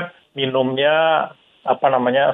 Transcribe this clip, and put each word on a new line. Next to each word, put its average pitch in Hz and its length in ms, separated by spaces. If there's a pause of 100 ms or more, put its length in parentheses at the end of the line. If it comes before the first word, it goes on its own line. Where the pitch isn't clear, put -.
(320)
minumnya, 139 960 (320)
apa 135 320
namanya, 131 420